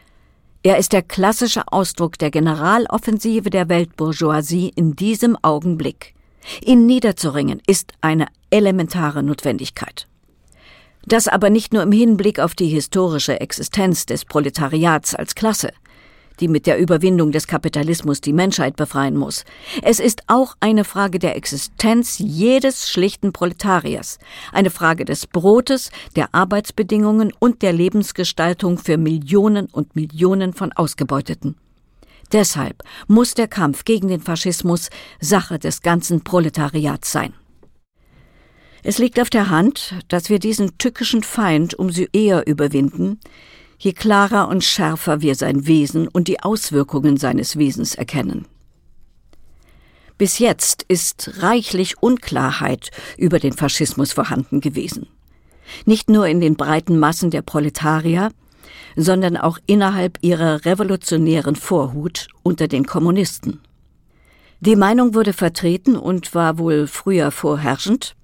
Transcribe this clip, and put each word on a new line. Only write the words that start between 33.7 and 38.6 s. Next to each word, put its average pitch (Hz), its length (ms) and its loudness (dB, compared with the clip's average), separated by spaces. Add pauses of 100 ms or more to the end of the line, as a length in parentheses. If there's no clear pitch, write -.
gegen 196 240 0
den 175 140 -4
Faschismus 170 680 -2 (320)
Sache 170 380 0
des - 240 -6
ganzen 170 420 0
Proletariats 156 880 -2
sein. - 220 -4 (1500)